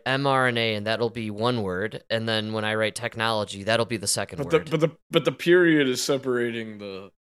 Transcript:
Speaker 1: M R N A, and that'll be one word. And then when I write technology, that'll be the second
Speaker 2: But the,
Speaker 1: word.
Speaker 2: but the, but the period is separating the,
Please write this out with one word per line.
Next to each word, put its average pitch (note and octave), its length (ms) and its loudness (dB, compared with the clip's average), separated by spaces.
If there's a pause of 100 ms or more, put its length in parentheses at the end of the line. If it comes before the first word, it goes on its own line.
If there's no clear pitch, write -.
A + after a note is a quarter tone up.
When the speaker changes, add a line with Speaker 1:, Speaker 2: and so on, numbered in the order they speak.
Speaker 1:
M C3+ 200 0
R C3 220 4
N A#2+ 100 0
A, A2+ 180 2
and G#2 120 -4
that'll A2+ 220 0
be A2 200 -6
one A2+ 340 0
word. F#2+ 460 -4
And A2+ 200 -2
then A2 240 -2
when G#2+ 100 -2
I G#2+ 120 -2
write G#2+ 200 0
technology, A2 680 -4
that'll A2+ 220 2
be A2+ 120 -4
the F#2+ 100 -6
second G2 300 -4
Speaker 2:
But C3 140 -6
the, D#3+ 80 6
Speaker 1:
word. D3 120 -6
Speaker 2:
but D#3+ 80 0
the, D#3 120 2 (200)
but D#3 140 2
the - 80 2
period E3 560 4
is B2 120 -2
separating A#2+ 760 -2
the, G2 340 -12 (140)